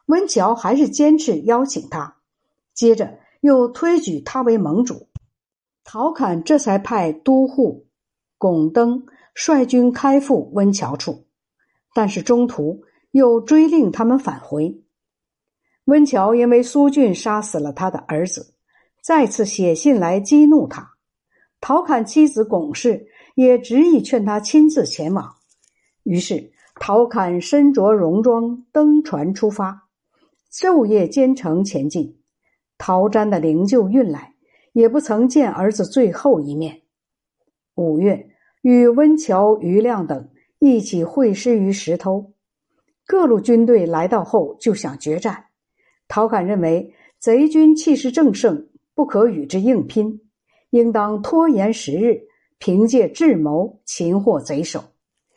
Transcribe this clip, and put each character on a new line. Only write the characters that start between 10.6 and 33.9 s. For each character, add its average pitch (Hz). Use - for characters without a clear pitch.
峤 143
处， -
但 214
是 190
中 240
途 165
又 240
追 311
令 294
他 226
们 247
返 160
回。 156
温 294
峤 220
因 240
为 240
苏 285
峻 269
杀 214
死 190
了 147
他 185
的 175
儿 156
子， -
再 311
次 -
写 180
信 254
来 180
激 294
怒 302
他。 -
陶 302
侃 269
妻 302
子 226
巩 170
氏 214
也 247
执 247
意 320
劝 220
他 208
亲 302
自 285
前 156
往， 165
于 175
是 -
陶 220
侃 185
身 285
着 208
戎 196
装 233
登 302
船 170
出 214
发， 196
昼 349
夜 202
兼 262
程 180
前 147
进。 -
陶 190
瞻 214
的 196
灵 160
柩 202
运 233